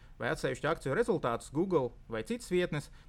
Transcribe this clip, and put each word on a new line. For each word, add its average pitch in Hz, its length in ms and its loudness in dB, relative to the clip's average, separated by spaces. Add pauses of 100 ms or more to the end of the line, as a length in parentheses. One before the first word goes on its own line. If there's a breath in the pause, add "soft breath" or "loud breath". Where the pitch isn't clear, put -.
(180 loud breath)
vai 123 160 0
atsevišķu 143 340 -2
akciju 156 300 0
rezultātus 147 560 2
Google 156 400 2 (160)
vai 113 180 -2
citas 240 240 -4
vietnes, 175 380 2 (200 loud breath)